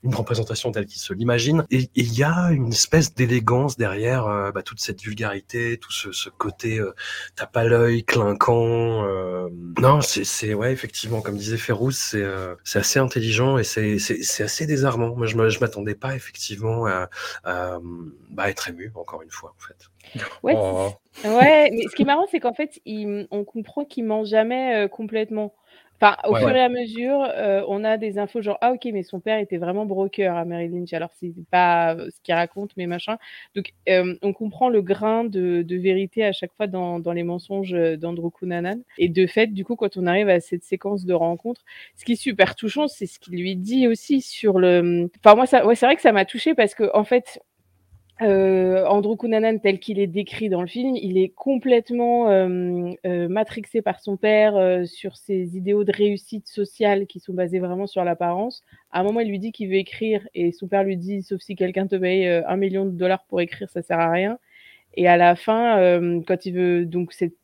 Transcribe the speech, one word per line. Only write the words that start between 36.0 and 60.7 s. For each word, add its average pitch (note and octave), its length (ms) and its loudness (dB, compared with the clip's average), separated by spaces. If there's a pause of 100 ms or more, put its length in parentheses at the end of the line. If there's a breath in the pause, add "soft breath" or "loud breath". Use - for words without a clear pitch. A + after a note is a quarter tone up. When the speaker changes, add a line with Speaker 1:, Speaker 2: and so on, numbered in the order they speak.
Speaker 2:
à G3+ 80 2
chaque F3+ 220 -8
fois G#3+ 140 -4
dans, F3+ 320 -6
dans E3+ 140 -4
les E3+ 100 -4
mensonges, F3+ 500 -6
euh, E3 240 2
d'Andrew E3+ 340 -6
Cunanan. F3+ 480 -6 (180 soft breath)
Et F3 120 2
de F3+ 180 2
fait, A3 200 2
du G3 180 -6
coup, A#3+ 100 -4
quand G3+ 220 -4
on F3+ 80 -2
arrive G3 240 2
à F3+ 100 6
cette F3 240 -8
séquence G3 400 -6
de F3+ 100 -2
rencontre, E3+ 520 -2 (320 loud breath)
ce - 80 -18
qui A#3+ 80 0
est - 20 2
super - 400 0
touchant, C#4 320 -2
c'est G3+ 200 -8
ce - 120 -18
qu'il F3+ 220 -16
lui F#3+ 160 -4
dit A#3+ 300 2
aussi B3+ 340 2
sur G3+ 380 0
le, F3 500 4 (100)
enfin, G#3+ 160 12
moi, B3+ 120 2
ça, B3+ 180 6
ouais, A3+ 100 6
c'est A#3+ 120 2
vrai D4 100 6
que - 40 -14
ça A#3+ 120 6
m'a G3 120 4
touchée D#4+ 280 -2
parce G#3+ 220 2
que, G#3+ 200 0
en G#3+ 80 4
fait, - 360 0 (840)
euh, F#3+ 640 4
Andrew G#3 280 2
Cunanan, A3 440 0
tel G3 200 0
qu'il G3+ 200 -6
est G3+ 80 2
décrit G3 420 -6
dans F3+ 120 0
le F3+ 60 -4
film, B3 280 -4
il F#3 240 -2
est F#3 100 2
complètement, A#3+ 1000 0
euh, F3+ 580 2 (160)
euh, F3 220 -2
matrixé G#3+ 560 -4
par F#3 160 -4
son G3 180 -6
père, G#3+ 380 4
euh, F#3 300 4
sur - 320 -12
ses F#3 380 -4
idéaux G3+ 280 0
de G3+ 80 0
réussite G#3 560 -2
sociale G3+ 580 0
qui F#3 140 -18
sont F#3 160 -12
basés F3+ 240 -2
vraiment F3+ 260 -4
sur F#3+ 180 -4
l'apparence. F3 600 -4 (280 soft breath)
À F3 100 -2
un - 20 0
moment, G#3+ 160 0
il A3 100 -2
lui G3+ 80 -6
dit G#3+ 140 -8
qu'il G3+ 180 -8
veut F#3+ 60 -2
écrire G#3 580 -2
et E3+ 180 0
son F3+ 160 -12
père G3 160 2